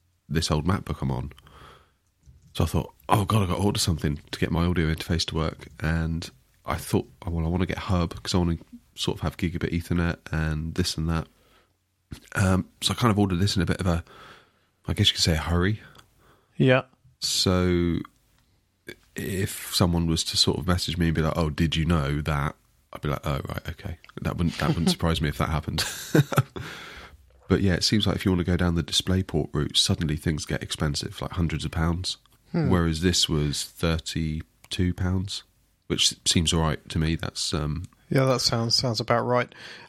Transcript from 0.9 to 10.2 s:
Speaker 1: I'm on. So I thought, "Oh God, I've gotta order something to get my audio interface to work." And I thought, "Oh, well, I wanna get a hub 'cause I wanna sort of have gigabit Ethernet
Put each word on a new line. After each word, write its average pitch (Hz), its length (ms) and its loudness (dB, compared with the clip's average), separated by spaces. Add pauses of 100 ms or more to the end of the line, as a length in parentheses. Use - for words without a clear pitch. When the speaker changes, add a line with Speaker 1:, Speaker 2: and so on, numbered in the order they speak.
Speaker 1:
I'm 67 120 -2
on. 64 180 -6 (1200)
So - 100 2
I - 20 2
thought, - 260 -2 (160)
"Oh 101 160 4
God, 107 180 2
I've 92 80 0
gotta 87 120 0
order 104 160 2
something 76 420 0 (120)
to - 80 -10
get - 100 0
my 82 140 2
audio 85 280 2
interface 82 340 -2
to 85 100 -6
work." - 320 -4 (100)
And 82 500 -2 (380)
I - 80 -2
thought, - 340 -2 (160)
"Oh, 85 60 -4
well, 82 160 -2
I - 20 0
wanna 90 180 2
get 82 100 -4
a - 60 -8
hub 87 380 0
'cause - 140 -6
I 98 40 4
wanna 85 200 2 (380)
sort - 220 -4
of - 20 -14
have 80 160 -4
gigabit 85 360 -2
Ethernet 85 460 -2 (140)